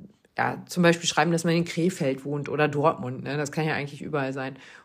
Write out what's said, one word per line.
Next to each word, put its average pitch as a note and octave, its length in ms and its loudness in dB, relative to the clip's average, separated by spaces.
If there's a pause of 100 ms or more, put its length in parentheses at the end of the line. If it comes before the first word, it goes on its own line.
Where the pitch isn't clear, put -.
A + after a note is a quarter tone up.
(380)
ja, B2+ 300 0
zum F3+ 160 2
Beispiel E3+ 240 4
schreiben, D#3+ 240 4
dass E3 140 2
man E3 100 4
in E3+ 100 2
Krefeld D#3+ 600 0
wohnt C#3+ 240 -4
oder D3 180 2
Dortmund, C#3+ 560 0
ne? C3+ 140 -4
Das C#3+ 140 -4
kann D#3 140 -2
ja D3+ 80 0
eigentlich C#3+ 280 -6
überall C#3 320 -2
sein. C3+ 240 -8 (280)